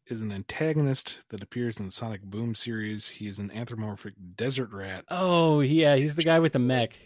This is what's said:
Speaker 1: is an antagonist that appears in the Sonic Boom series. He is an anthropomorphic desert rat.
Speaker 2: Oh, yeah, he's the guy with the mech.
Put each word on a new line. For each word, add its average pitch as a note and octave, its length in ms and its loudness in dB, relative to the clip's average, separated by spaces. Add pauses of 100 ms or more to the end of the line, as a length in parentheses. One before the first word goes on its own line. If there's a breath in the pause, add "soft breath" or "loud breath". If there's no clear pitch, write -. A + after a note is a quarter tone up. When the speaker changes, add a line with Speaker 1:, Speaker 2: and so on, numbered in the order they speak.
Speaker 1:
is A2+ 160 -6
an G#2+ 100 -6
antagonist C#3+ 840 -2 (100)
that G2+ 140 -10
appears A#2+ 360 -6
in G#2 60 -8
the F#2+ 80 -12
Sonic A2 300 -8
Boom G#2+ 320 -6
series. G#2+ 520 -6
He - 220 -10
is G2+ 100 -12
an G2+ 140 -8
anthropomorphic G#2+ 640 -8 (220)
desert B2+ 360 -4
rat. F#2+ 380 -10
Speaker 2:
Oh, E3+ 500 4
yeah, D3 360 6
he's D3 200 2
the E3 80 0
guy E3 140 6
with E3 160 4
the C#3 40 4
mech. B2 480 2